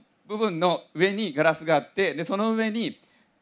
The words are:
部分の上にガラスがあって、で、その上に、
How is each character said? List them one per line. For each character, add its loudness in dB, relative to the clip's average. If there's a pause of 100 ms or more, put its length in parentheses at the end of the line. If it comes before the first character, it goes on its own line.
(260)
部 -8
分 0
の 2 (120)
上 2
に -4
ガ 0
ラ 4
ス -10
が 2
あ 4
っ -14
て、 0
で、 -6
そ -4
の 0
上 -2
に、 -6 (420)